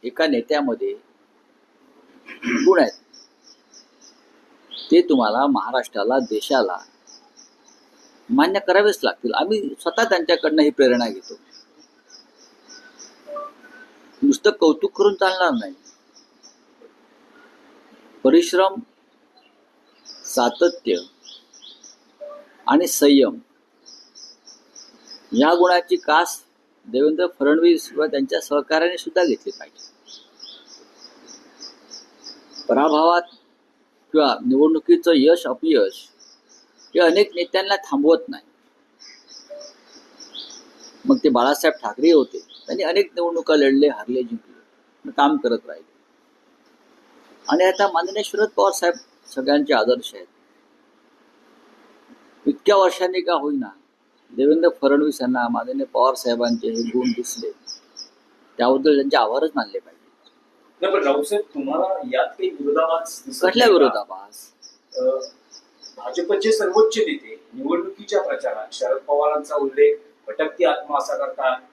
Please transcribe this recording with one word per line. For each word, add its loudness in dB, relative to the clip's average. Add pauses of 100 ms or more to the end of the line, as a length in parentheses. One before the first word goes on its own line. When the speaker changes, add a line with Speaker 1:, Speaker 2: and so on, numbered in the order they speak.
Speaker 1:
एका -2
नेत्यामध्ये -2 (1500)
गुण 2
आहेत 2 (2000)
ते 6
तुम्हाला, 2
महाराष्ट्राला, -2
देशाला -2 (1500)
मान्य 2
करावेच 2
लागतील. -4
आम्ही -2 (100)
स्वतः -2
त्यांच्याकडनं 0
ही 4
प्रेरणा 2
घेतो. -14 (3000)
नुसतं 2
कौतुक 0
करून 2
चालणार 0
नाही. -6 (2500)
परिश्रम, 2 (1500)
सातत्य -2 (1700)
आणि 2
संयम 4 (2000)
या 2
गुणाची 2
कास -2 (440)
देवेंद्र 0 (120)
फडणवीस 2
व 0
त्यांच्या -4
सहकार्याने -2
सुद्धा -2
घेतली -4
पाहिजे. -20 (2750)
पराभवात 2 (880)
किंवा 2 (100)
निवडणुकीचं 2
यश 4
अपयश 0 (880)
हे 4
अनेक 4
नेत्यांना -2
थांबवत 0
नाही. -18 (2500)
मग 4
ते 2
बाळासाहेब 2
ठाकरे 0
होते, 4
त्यांनी -10
अनेक 0
निवडणुका -2
लढले, 4
हारले, -2
जिंकले, -12 (440)
मग -14
काम 2
करत -2
राहिले. -18 (1600)
आणि 0
आता 2
माननीय -4
शरद -2
पवार 0
साहेब -2 (400)
सगळ्यांचे 0
आदर्श 0
आहेत. -20 (2250)
इतक्या 2
वर्षांनी 2
का -2
होईना -4 (600)
देवेंद्र 2 (120)
फडणवीस 0
यांना -2
माननीय -6
पवार 0
साहेबांचे -2
हे -6
गुण -2
दिसले, -8 (1040)
त्याबद्दल 2
त्यांचे 0
आभारच 0
मानले -6
पाहिजे. -20 (840)
Speaker 2:
नाही, -2
पण 0
राऊत 0
साहेब, -4
तुम्हाला -4 (140)
यात 0
काही -6
विरोधाभास -4
दिसत -10
Speaker 1:
कुठला 2
Speaker 2:
नाही 6
का? 6
Speaker 1:
विरोधाभास? 0 (460)
Speaker 2:
अ, -4 (960)
भाजपचे -4
सर्वोच्च 2
नेते -6 (100)
निवडणुकीच्या -4
प्रचारात -6
शरद -4
पवारांचा -2
उल्लेख 2 (320)
भटकती -2
आत्मा 0
असा -4
करतात -4 (120)